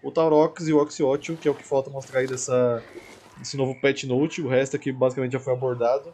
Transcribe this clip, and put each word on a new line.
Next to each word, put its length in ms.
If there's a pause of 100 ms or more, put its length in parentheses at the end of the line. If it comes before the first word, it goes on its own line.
O 80
Taurox 580
e 60
o 60
Oxyotl, 560
que 120
é 40
o 20
que 140
falta 240
mostrar 300
aí 60
dessa, 540 (560)
desse 180
novo 240
Pet 280
Note. 340
O 60
resto 280
aqui 160
basicamente 420
já 60
foi 140
abordado. 600